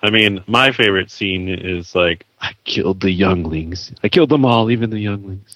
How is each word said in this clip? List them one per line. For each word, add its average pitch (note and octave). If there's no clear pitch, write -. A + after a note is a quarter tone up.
mean, G#2
my B2+
favorite G2
scene F#2
is, F2+
like, E2+
I -
killed -
the F#2+
younglings. F2
I G#2
killed D#3
them C#3
all, A#2
even A#2
the A2
younglings. G2